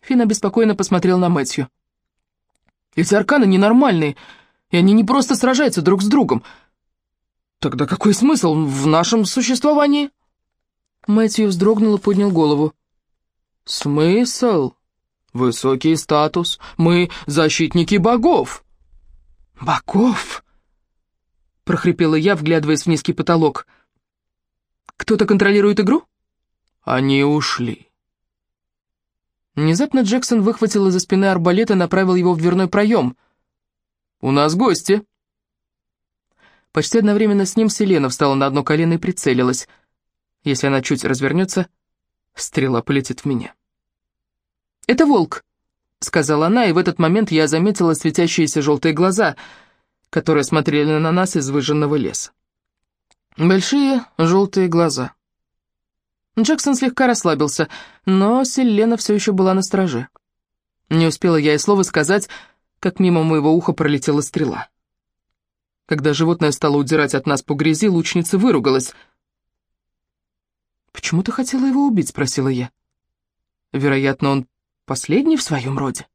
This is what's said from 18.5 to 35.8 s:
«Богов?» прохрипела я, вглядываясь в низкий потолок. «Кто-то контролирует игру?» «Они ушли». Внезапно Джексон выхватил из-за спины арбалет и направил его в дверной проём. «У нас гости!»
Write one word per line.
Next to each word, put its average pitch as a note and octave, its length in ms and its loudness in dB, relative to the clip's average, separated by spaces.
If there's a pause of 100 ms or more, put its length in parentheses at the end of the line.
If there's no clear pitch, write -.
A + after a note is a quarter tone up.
«Богов?» G3 840 -2 (1300)
прохрипела E3+ 460 0
я, F3 200 2
вглядываясь D#3 520 -2
в - 0 -
низкий E3 260 -2
потолок. D#3+ 540 0 (1300)
«Кто-то G#3+ 300 0
контролирует G3+ 520 4
игру?» G#3+ 240 2 (800)
«Они C#3 420 0
ушли». C#3 640 -4 (1700)
Внезапно A3+ 440 0
Джексон A#3 380 0
выхватил G#3 460 0
из-за F#3 140 0
спины F#3+ 240 0
арбалет F#3 440 0
и G#3+ 40 2
направил F#3 420 0
его F3+ 180 2
в E3 40 -2
дверной F3 320 0
проём. G3+ 480 0 (1040)
«У B2+ 100 -2
нас D3 240 2
гости!» G#3 480 0 (1700)